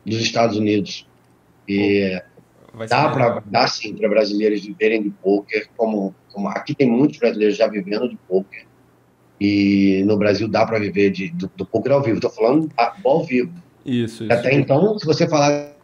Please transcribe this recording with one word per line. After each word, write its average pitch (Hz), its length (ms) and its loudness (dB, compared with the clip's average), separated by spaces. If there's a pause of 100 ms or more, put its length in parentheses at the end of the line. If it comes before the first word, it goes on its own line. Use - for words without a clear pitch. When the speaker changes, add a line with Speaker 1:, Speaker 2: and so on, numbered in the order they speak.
Speaker 1:
dos 110 160 -4
Estados 113 360 0
Unidos. 104 500 -2 (600)
E 98 520 0 (540)
Speaker 2:
Vai 110 140 -10
Speaker 1:
dá 123 160 2
Speaker 2:
ser 151 100 0
Speaker 1:
pra, 131 140 2
Speaker 2:
legal. 117 180 -2
Speaker 1:
dá 117 220 2
sim 107 280 -8
pra 104 140 0
brasileiros 104 560 2
viverem 107 380 0
de 101 80 -4
poker, 101 680 -2
como, 107 380 -2 (180)
como 101 140 -6
aqui - 260 -6
tem 135 160 2
muitos 127 300 2
brasileiros 107 360 2
já 107 120 2
vivendo 104 420 -4
de 107 80 -12 (100)
poker, - 380 -4 (720)
e 101 680 2
no 107 120 2
Brasil 104 300 0
dá 107 180 2
pra 113 140 -2
viver 101 320 0
de, 92 180 -6
do, 87 260 -8
do 190 100 -8
poker 214 260 -2
ao 139 100 4
vivo. 107 180 0
Tô 120 100 -2
falando 143 460 2
da, 117 140 2
do - 180 -6
ao 160 160 2
vivo. 127 300 -2 (320)
Speaker 2:
Isso, 120 380 -4
isso. 110 100 0
Speaker 1:
Até 127 200 0
então, 147 440 2
se 170 80 -10
você 156 220 0
falar 147 460 0 (100)